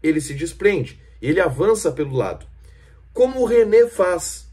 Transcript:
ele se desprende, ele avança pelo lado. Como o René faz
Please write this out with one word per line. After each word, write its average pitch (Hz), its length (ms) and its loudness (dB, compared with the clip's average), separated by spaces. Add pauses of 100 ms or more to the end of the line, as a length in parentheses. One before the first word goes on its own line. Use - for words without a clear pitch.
ele 156 200 0
se 143 120 -12
desprende, 165 640 -4 (240)
ele 156 200 0
avança 175 500 0
pelo 139 240 -6
lado. 98 300 -6 (680)
Como 254 280 0
o 240 40 2
René 226 420 4
faz 180 640 -4